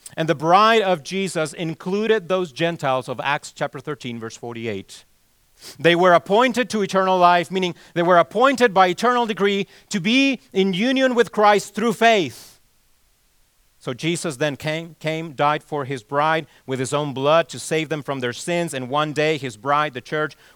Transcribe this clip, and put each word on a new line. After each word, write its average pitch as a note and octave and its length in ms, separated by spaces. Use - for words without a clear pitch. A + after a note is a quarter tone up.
and D#3+ 140
the E3 60
bride G3+ 480
of F3+ 200
Jesus E3+ 500
included F#3 760
those F#3 220
Gentiles C#3 580
of B2 100
Acts C#3+ 320
chapter C#3+ 280
thirteen, B2 400
verse A2+ 180
forty-eight. A2+ 680
They E3+ 160
were F3+ 180
appointed A3+ 560
to G#3+ 140
eternal F#3+ 340
life, F3 320
meaning F#3 260
they E3+ 80
were F3 160
appointed A#3+ 540
by F#3 140
eternal A#3+ 380
decree G3+ 420
to G3+ 100
be B3+ 400
in F#3+ 200
union B3+ 420
with A#3 160
Christ G#3 420
through A3+ 200
faith. G3+ 580
So C3+ 140
Jesus D#3+ 440
then D3 180
came, D#3+ 440
came, D#3+ 340
died D3 280
for C#3+ 240
his B2+ 160
bride D#3 460
with C3 140
his C3 120
own C#3+ 220
blood D3 360
to B2+ 100
save D#3+ 300
them D3+ 120
from C#3 180
their A#2+ 140
sins, E3+ 400
and B2+ 160
one D3 240
day D3+ 240
his B2 200
bride, C#3+ 360
the B2 80
church, D3+ 340